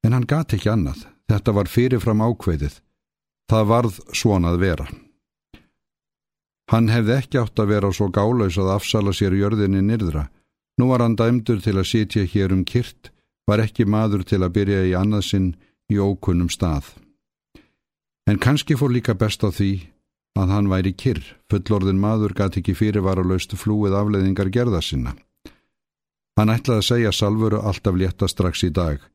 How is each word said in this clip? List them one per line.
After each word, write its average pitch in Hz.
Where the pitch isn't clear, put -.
En 117
hann 120
gat 151
ekki 104
annað. 85
Þetta 107
var 101
fyrirfram 120
ákveðið. 82
Það 110
varð 117
svona 87
að 87
vera. 92
Hann 113
hefði 113
ekki 135
átt 110
að 101
vera 98
svo 101
gálaus 101
að 95
afsala 101
sér 95
jörðinni 101
nyrðra. 92
Nú 123
var 123
hann 117
dæmdur 117
til 101
að 95
sitja 107
hér 95
um 92
kyrrt, -
var 107
ekki 107
maður 104
til 95
að 90
byrja 98
í 92
annað 104
sinn 95
í 101
ókunnum 95
stað. 78
En 104
kannski 147
fór 135
líka 120
best 104
á 98
því 98
að 98
hann 101
væri 95
kyrr. -
Fullorðinn 98
maður 107
gat 98
ekki 90
fyrirvaralaust 95
flúið 104
afleiðingar 98
gerða 117
sinna. 64
Hann 107
ætlaði 110
að -
segja 117
Salvöru 107
alltaf 98
létta 92
strax 90
í 87
dag. 78